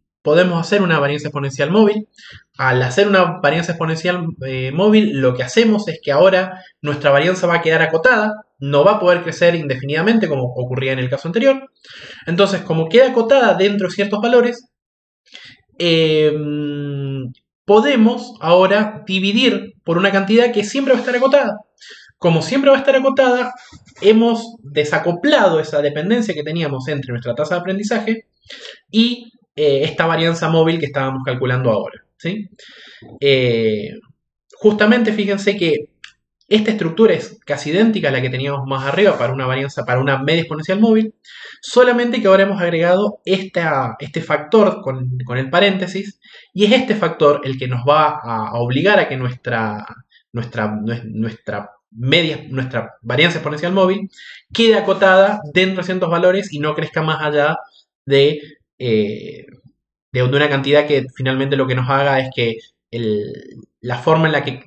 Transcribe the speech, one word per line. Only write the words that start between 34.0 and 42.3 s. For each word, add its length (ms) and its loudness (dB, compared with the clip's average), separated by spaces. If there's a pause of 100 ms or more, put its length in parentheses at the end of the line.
justamente 600 0
fíjense 440 -2
que 320 -2 (580)
esta 220 0
estructura 460 2
es 280 -10
casi 280 -6
idéntica 380 2
a 20 0
la 100 -2
que 80 -4
teníamos 380 -6
más 180 -4
arriba 320 2
para 160 -2
una 140 -4
varianza, 360 -4
para 160 -2
una 220 0
media 200 0
exponencial 380 -4
móvil, 360 2 (440)
solamente 600 2
que 60 2
ahora 160 6